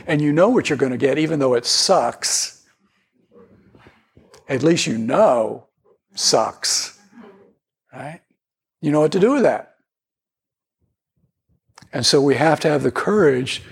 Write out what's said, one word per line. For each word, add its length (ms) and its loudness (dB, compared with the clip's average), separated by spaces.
and 160 0
you 100 2
know 160 4
what 200 0
you're 100 -2
gonna 180 -2
get, 220 0
even 220 -2
though 140 2
it 120 -2
sucks. 1000 -2
At 140 -4
least 240 2
you 120 -4
know 680 0
sucks, 840 -4
right? 280 -16
You 120 -2
know 80 2
what 120 2
to 80 0
do 120 4
with 100 2
that. 340 -2
And 140 -4
so 140 4
we 160 2
have 240 2
to 80 0
have 160 0
the 80 -2
courage 800 0